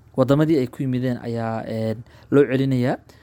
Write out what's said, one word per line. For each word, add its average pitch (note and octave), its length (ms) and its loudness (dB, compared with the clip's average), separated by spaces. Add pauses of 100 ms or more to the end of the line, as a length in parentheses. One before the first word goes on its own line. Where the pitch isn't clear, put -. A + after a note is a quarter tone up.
(180)
waddamadii D3 400 4
ay B2+ 100 0
ku - 140 -10
yimideen B2+ 400 -2
ayaa, A2+ 460 -4
eh, A2 280 -4 (360)
loo C#3+ 140 6
celinayaa. C3 520 0 (260)